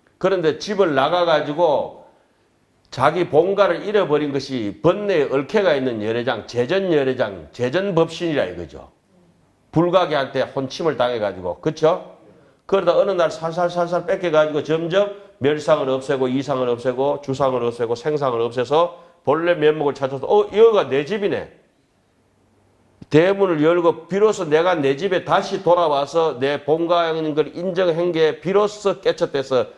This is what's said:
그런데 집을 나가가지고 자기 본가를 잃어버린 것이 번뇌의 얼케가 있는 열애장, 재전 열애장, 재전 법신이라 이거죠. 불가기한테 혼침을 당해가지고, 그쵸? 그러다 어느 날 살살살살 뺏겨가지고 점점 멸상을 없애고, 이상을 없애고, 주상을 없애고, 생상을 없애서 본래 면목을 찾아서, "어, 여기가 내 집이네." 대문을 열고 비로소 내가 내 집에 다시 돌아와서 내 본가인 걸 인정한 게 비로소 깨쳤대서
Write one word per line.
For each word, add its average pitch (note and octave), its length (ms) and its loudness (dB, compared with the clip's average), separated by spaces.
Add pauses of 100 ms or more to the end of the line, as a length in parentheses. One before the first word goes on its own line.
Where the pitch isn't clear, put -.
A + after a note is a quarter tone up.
(180)
그런데 F3 420 0
집을 F#3+ 360 0
나가가지고 D3 1080 0 (840)
자기 D#3 400 0
본가를 F3 560 2
잃어버린 D3 480 0
것이 C3 480 -6
번뇌의 F#3 500 0
얼케가 D3+ 440 0
있는 B2 280 -2
열애장, A2+ 440 -4
재전 F3 440 -2
열애장, B2+ 600 -2
재전 E3 440 -4
법신이라 E3 500 0
이거죠. E2+ 460 -12 (800)
불가기한테 D#3 720 2
혼침을 C#3 560 -4
당해가지고, G2+ 640 -4
그쵸? D#3 560 -2 (480)
그러다 E3+ 320 2
어느 G3 140 2
날 E3+ 200 0
살살살살 E3+ 720 -4
뺏겨가지고 D#3 580 0
점점 E3+ 520 -2 (240)
멸상을 C#3+ 500 0
없애고, C3 380 -2
이상을 C3 400 -2
없애고, C3 540 -2
주상을 C3 420 -2
없애고, A#2+ 320 -2
생상을 C#3 460 -2
없애서 B2+ 600 0 (220)
본래 E3 320 2
면목을 D3+ 380 2
찾아서, C3+ 340 -6
"어, G#3 180 4
여기가 G3+ 440 4
내 C#3 160 0
집이네." D3+ 540 -4 (1500)
대문을 F3+ 520 4
열고 E3+ 460 2
비로소 G3+ 380 0
내가 E3 300 2
내 C#3 200 2
집에 F3 300 -2
다시 F#3+ 380 -2
돌아와서 D#3+ 760 2
내 C#3 240 -2
본가인 D#3+ 720 0
걸 D3 200 -2
인정한 F3 560 0
게 D#3+ 280 2
비로소 G3 600 0
깨쳤대서 C#3 680 0 (100)